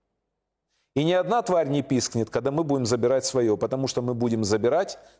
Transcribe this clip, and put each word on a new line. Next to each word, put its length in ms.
И 80
ни 100
одна 300
тварь 260
не 140
пискнет, 480
когда 180
мы 140
будем 220
забирать 400
своё, 320
потому 300
что 140
мы 140
будем 280
забирать 540